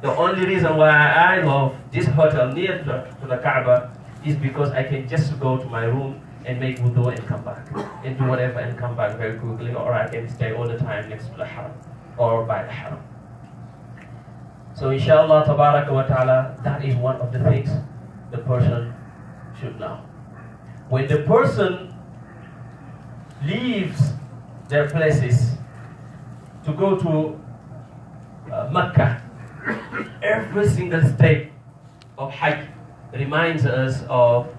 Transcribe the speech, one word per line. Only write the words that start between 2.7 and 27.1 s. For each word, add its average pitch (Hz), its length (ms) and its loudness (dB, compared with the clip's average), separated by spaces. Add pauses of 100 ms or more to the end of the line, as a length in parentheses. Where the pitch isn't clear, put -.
to, - 420 -6
to 131 60 -12
the 127 100 -2
Kaaba - 540 2 (340)
is 151 100 2
because 139 360 -2
I 131 100 0
can 135 260 -4
just - 320 0
go 131 200 0
to - 60 -8
my 117 200 -4
room 135 340 -2 (280)
and 127 120 -6
make 127 200 -4
wudu 120 360 2
and - 120 -10
come - 160 -6
back, - 240 -12 (360)
and 131 140 -8
do 131 60 0
whatever 127 340 0
and 117 220 -6
come 120 160 -6
back 123 220 -2
very 113 200 -6
quickly, 120 380 -8
or 120 180 -2
I 110 140 0
can 117 200 -8
stay 113 260 -4
all 120 140 -4
the 117 120 -6
time 107 300 -6
next - 180 -12
to - 100 -16
the - 80 -8
Haram - 280 -12 (440)
or 117 260 2
by 113 200 -4
the - 80 -10
Haram. - 280 -12 (1700)
So - 180 -4
inshallah, 151 540 8
tabaraka 147 460 4
wa 135 120 2
ta'ala, 127 600 2
that 143 200 -2
is 131 120 0
one 127 220 0
of 123 160 -4
the 120 60 -4
things 117 300 2 (640)
the 120 80 -10
person 120 540 0 (680)
should - 200 -12
know. - 200 -10 (880)
When 135 200 -2
the 151 160 2
person 208 720 2 (1500)
leaves 208 680 -2 (560)
their 147 200 2
places 147 680 2 (1080)
to 147 80 -2
go 190 240 2
to, 156 420 0 (1120)